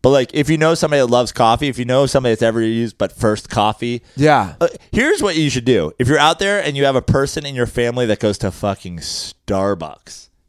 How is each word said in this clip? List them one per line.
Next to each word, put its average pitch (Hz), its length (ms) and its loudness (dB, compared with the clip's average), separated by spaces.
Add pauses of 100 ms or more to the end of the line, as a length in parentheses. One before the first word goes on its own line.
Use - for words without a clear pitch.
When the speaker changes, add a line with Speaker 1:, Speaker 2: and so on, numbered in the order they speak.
Speaker 1:
but, 127 80 4
like, 131 240 2
if 147 140 0
you 160 80 2
know 160 200 2
somebody 147 240 0
that 123 80 2
loves 120 240 2
coffee, 120 340 2
if 123 140 -4
you 123 40 -2
know 127 220 2
somebody 127 260 0
that's 110 100 0
ever 113 200 2
used 113 340 -2
but 101 140 -4
first - 400 -2
coffee, 117 520 -2 (120)
Speaker 2:
Yeah. 135 460 2
Speaker 1:
uh, 170 80 2 (240)
here's 302 280 0
what 196 160 0
you 151 140 0
should 123 140 -4
do. 95 340 2
If 127 80 0
you're 147 120 2
out 156 200 2
there 202 240 0
and 143 140 -4
you 139 80 0
have 139 100 2
a 123 80 2
person 139 420 -2
in 139 120 -10
your 120 100 0
family 120 400 -2
that 107 140 -2
goes 104 180 -2
to 95 140 -4
fucking 95 460 -6
Starbucks, - 1300 -6 (200)